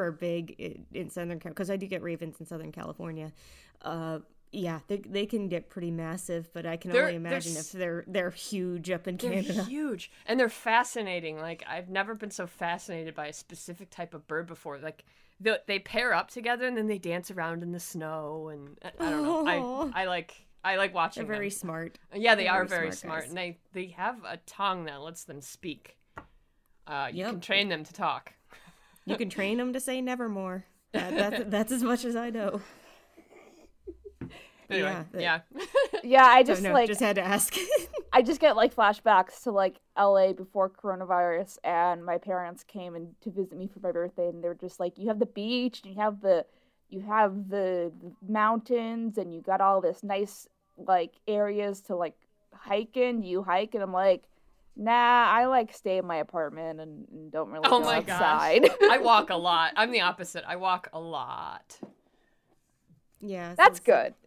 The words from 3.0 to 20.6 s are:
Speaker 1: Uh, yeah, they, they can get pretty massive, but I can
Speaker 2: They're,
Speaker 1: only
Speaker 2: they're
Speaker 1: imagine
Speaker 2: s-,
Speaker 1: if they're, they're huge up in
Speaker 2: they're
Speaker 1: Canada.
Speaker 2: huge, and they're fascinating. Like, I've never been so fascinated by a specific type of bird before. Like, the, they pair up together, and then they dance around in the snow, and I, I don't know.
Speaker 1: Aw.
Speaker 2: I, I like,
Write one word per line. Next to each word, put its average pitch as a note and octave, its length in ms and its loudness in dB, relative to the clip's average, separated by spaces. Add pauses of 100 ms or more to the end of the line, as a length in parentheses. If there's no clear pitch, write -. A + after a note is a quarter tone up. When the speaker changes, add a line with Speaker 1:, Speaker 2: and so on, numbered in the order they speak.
Speaker 1:
Uh, D#3+ 360 -8 (340)
yeah, E3+ 340 -6
they, G3+ 120 -4
they G3 260 -4
can G3+ 240 -4
get E3+ 200 -6
pretty F3 220 -6
massive, E3 640 -6
but E3+ 120 -10
I E3 120 -6
can F3 140 -10
Speaker 2:
They're, A#3+ 180 4
Speaker 1:
only E3+ 80 -4
Speaker 2:
they're E3+ 160 -6
Speaker 1:
imagine E3 240 -4
Speaker 2:
s-, D#3+ 160 -10
Speaker 1:
if F#3+ 60 -10
they're, E3+ 280 -4
they're F#3 240 -2
huge F3+ 580 -6
up F3 180 -4
in F3+ 100 -6
Speaker 2:
they're F#3+ 260 -2
Speaker 1:
Canada. F#3+ 220 -4
Speaker 2:
huge, C4+ 440 -6 (160)
and B3 140 0
they're A#3+ 100 4
fascinating. F#3+ 880 -2
Like, E3 300 -10
I've F3+ 220 -10
never G3 260 -4
been G#3 160 -10
so F3+ 160 -8
fascinated E3+ 680 -8
by D3+ 140 -10
a D3+ 60 -12
specific F3 560 -18
type E3+ 240 -12
of D#3 120 -18
bird E3 220 -6
before. D#3 320 -14
Like, D#3 240 -12 (380)
the, G#3+ 260 -2
they G3 120 -2
pair A3+ 340 -2
up F3 160 0
together, A#3+ 360 -4
and B3 120 -2
then G#3+ 100 0
they G#3 100 -2
dance F3 320 -6
around E3+ 320 -6
in F3 120 -8
the F3 60 -8
snow, D#3 680 -8
and D3 360 -16
I, - 80 -12 (140)
I D#4+ 60 -2
don't D4+ 120 -2
know. D#4+ 240 0
Speaker 1:
Aw. C4+ 460 -2
Speaker 2:
I, F#3 100 -2
I - 20 -2
like, F3+ 420 -6 (160)